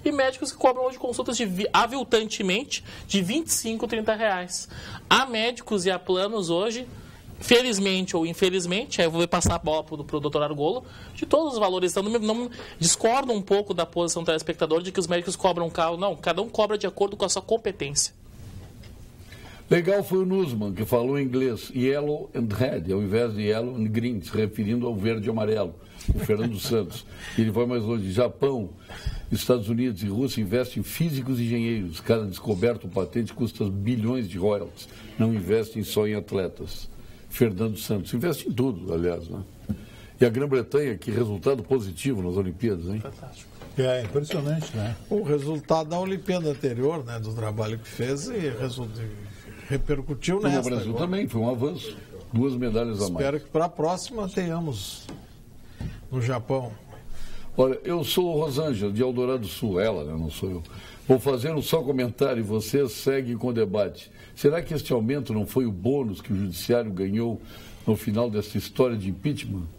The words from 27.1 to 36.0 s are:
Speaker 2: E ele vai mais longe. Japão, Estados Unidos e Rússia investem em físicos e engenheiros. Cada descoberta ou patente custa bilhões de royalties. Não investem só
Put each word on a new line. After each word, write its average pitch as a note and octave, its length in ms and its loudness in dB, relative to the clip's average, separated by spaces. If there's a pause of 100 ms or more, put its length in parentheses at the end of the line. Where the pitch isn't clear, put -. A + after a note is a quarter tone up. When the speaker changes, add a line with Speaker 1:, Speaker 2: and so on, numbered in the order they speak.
Speaker 2:
E - 40 4
ele A2 100 4
vai A#2 160 2
mais B2 160 0
longe. G#2+ 300 0
Japão, A#2+ 580 2 (600)
Estados A2 380 2
Unidos A#2 360 0
e - 20 0
Rússia A#2 340 0
investem A2+ 400 0
em G2 40 -4
físicos C3+ 560 0
e A#2+ 60 0
engenheiros. A#2 540 0
Cada A2+ 260 4
descoberta G#2 600 0
ou F2+ 60 -6
patente G2+ 420 -2
custa - 300 -2
bilhões G#2+ 640 0
de E2+ 100 -8
royalties. G2+ 500 0 (300)
Não A2+ 160 4
investem G#2+ 480 2
só G#2+ 240 2